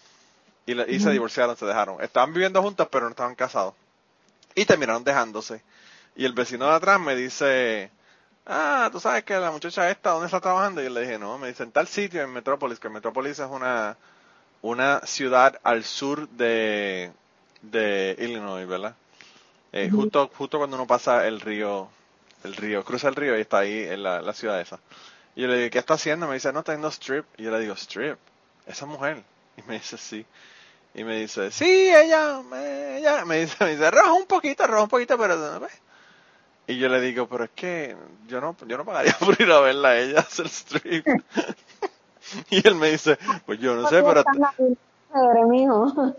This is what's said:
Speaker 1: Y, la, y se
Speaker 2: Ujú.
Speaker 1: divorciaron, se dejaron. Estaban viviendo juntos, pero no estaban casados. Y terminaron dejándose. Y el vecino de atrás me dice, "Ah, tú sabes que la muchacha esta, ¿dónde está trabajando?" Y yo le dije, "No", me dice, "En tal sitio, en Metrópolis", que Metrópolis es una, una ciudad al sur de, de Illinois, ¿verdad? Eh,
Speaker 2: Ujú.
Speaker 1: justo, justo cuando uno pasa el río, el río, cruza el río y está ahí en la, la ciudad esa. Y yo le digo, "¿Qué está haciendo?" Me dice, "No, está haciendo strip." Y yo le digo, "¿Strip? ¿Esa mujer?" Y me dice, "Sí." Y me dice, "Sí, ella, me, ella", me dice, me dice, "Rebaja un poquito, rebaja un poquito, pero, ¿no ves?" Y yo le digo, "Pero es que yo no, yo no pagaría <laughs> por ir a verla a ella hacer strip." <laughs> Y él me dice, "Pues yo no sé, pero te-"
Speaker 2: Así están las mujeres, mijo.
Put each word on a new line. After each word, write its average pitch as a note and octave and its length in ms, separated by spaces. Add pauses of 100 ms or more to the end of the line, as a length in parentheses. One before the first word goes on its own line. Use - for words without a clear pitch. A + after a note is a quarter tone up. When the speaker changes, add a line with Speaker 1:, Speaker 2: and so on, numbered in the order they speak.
(680)
Speaker 1:
Y, A#2+ 80
la, A#2+ 120
y C3 120
se G3+ 80
Speaker 2:
Ujú. D3+ 60
Speaker 1:
divorciaron, A#2+ 440
se A2 100
dejaron. G2 360
Estaban C3 300
viviendo F#3 300
juntos, F#3+ 280
pero B2+ 160
no A#2 40
estaban B2 240
casados. A2 400 (800)
Y G3+ 100
terminaron B2 400
dejándose. A2+ 580 (540)
Y C3 80
el B2+ 80
vecino B2 340
de D3+ 80
atrás F#3 260
me D3 160
dice, B2+ 760 (560)
"Ah, C#4 460
tú - 80
sabes A3+ 240
que G3 140
la F3 120
muchacha F3 400
esta, G3 200
¿dónde E3 160
está F3+ 140
trabajando?" F#3 400
Y C3+ 40
yo B2+ 60
le A#2+ 120
dije, A#2+ 160
"No", G#2+ 200
me C3+ 100
dice, B2 140
"En A#2 100
tal D#3+ 160
sitio, F3+ 340
en C3 100
Metrópolis", B2+ 460
que A2+ 100
Metrópolis A#2 500
es C3+ 100
una, B2 480 (680)
una B2+ 440
ciudad C3 560
al A#2 220
sur C#3+ 460
de, G#2+ 840 (500)
de G#2 560
Illinois, G#2 500
¿verdad? F#2+ 260 (800)
Eh, - 160
Speaker 2:
Ujú. G#3 140
Speaker 1:
justo, D3 340
justo C#3+ 220
cuando C#3 180
uno B2+ 100
pasa B2 400
el A2 140
río, G#2 480 (560)
el F#2+ 120
río, G#2 280
cruza B2 240
el C3+ 80
río C#3 220
y - 40
está G#2 180
ahí G#2 280
en G2 140
la, F2+ 180
la F2+ 140
ciudad G#2 260
esa. - 180 (580)
Y - 60
yo B2+ 60
le B2 100
digo, A#2+ 120
"¿Qué A#2+ 80
está D#3 160
haciendo?" D#3+ 320
Me C#3 80
dice, C3 180
"No, C#3 80
está D#3+ 120
haciendo D3+ 160
strip." D3 360 (140)
Y A2 60
yo A2+ 80
le A2+ 80
digo, G#2+ 140
"¿Strip? B2 440 (480)
¿Esa - 200
mujer?" C#3+ 360 (340)
Y A2 60
me A#2+ 120
dice, A2 220
"Sí." A2 300 (680)
Y A2 120
me A2+ 160
dice, G#2+ 320
"Sí, - 120 (300)
ella, D#4 460 (100)
me, C#4 480
ella", B3+ 260
me E3 140
dice, D#3+ 260
me E3+ 80
dice, D3+ 200
"Rebaja D#4 200
un F#4 140
poquito, D#4 400
rebaja A3 180
un G#3 40
poquito, B3 280
pero, G3+ 200
¿no D#3+ 240
ves?" - 120 (920)
Y B2+ 120
yo C3 100
le B2+ 120
digo, B2 280
"Pero A#2+ 160
es A2+ 100
que D#3+ 420 (300)
yo B2 140
no, E3 160 (100)
yo A#2 120
no D3 60
pagaría D3+ 320
<laughs> - 40
por G3 200
ir G3 120
a D3+ 80
verla C3+ 300
a A#2+ 80
ella C#3 220
hacer - 260
strip." - 600
<laughs> C4+ 100 (1300)
Y G3+ 160
él G#3 100
me D#3 140
dice, D3+ 280 (280)
"Pues G#2+ 140
yo B2 140
no A#2+ 140
sé, A#3 140
pero D4 220
te-" C#4 60
Speaker 2:
Así C#4 80
están - 20
las C#4+ 140 (560)
mujeres, A#3+ 380
mijo. C4 720